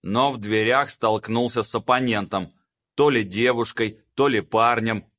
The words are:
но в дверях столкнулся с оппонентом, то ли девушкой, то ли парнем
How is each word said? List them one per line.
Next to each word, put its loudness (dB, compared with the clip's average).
но 0
в -8
дверях 2
столкнулся -2
с -8
оппонентом, -2
то 4
ли 2
девушкой, -2
то 2
ли 0
парнем 0